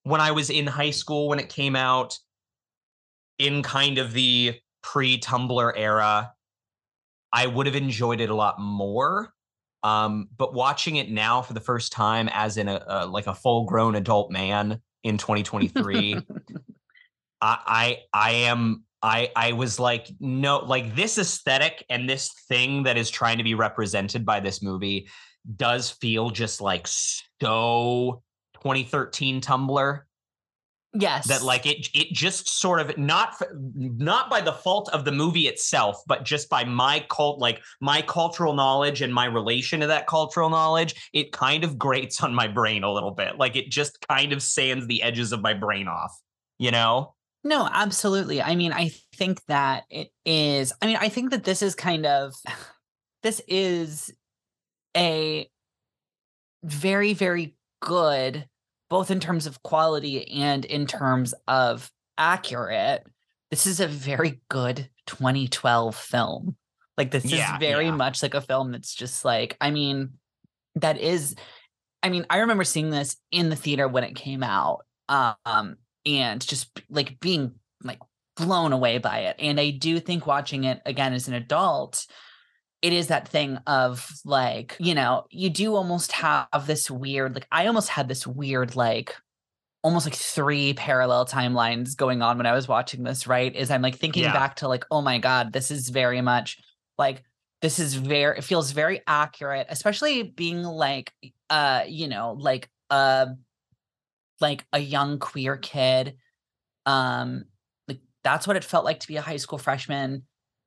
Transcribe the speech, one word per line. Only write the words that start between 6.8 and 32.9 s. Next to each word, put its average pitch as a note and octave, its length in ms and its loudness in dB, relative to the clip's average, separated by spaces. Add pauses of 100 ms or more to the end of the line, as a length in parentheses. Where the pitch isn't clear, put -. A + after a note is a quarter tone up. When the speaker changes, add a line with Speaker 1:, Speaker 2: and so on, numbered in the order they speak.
Speaker 1:
I A#2+ 160 4
would C3 200 0
have C3+ 80 -2
enjoyed A#2+ 460 0
it A2 80 0
a G#2+ 60 0
lot G#2 240 2
more. G#2 720 -2 (500)
Um, G#2+ 520 2
but C3 180 -2
watching C#3 440 0
it A#2 120 -2
now A2+ 320 2
for A#2+ 120 -8
the A2 80 -8
first A#2+ 300 -2
time A2+ 420 2
as G#2+ 240 0
in G#2 100 0
a, G2 200 -4
a, F#2+ 180 -2
like, G2 220 -4
a F#2+ 80 -4
full-grown A2+ 600 2
adult G#2 360 2
man G#2 500 -2 (220)
in G#2+ 140 0
twenty G#2 260 0
twenty-three, G2+ 840 0 (580)
Speaker 2:
<laughs> - 580 -16
Speaker 1:
I, A2 240 4
I, A#2 320 2 (140)
I G#2+ 200 4
am, A#2+ 520 2 (180)
I, A#2 340 2
I A#2 180 2
was A#2+ 260 -2
like, A#2+ 300 0 (100)
"No," C3+ 380 2
like, A#2+ 380 -2
this G#3+ 220 0
aesthetic D#3+ 720 0
and B2 200 -2
this C3+ 240 -4 (160)
thing C3 340 2
that B2 140 2
is A2+ 120 0
trying A#2 280 0
to A#2 80 -2
be A2+ 80 2
represented G#2+ 720 -2
by G#2 160 0
this F#2+ 200 -4
movie G2 460 -4 (480)
does A#2+ 360 0
feel A2+ 400 -2
just, G#2+ 280 -4
like, F#2+ 280 -2 (540)
so A#2+ 840 0 (300)
twenty C3+ 300 -2
thirteen C3 560 -2
Tumblr. C3+ 600 0 (960)
Speaker 2:
Yes. D#3 320 0
Speaker 1:
That, C3+ 160 2
like, B2+ 240 2
it, D3 260 -2
it D3+ 200 0
just - 360 -2
sort F3 300 2
of, D3+ 180 -2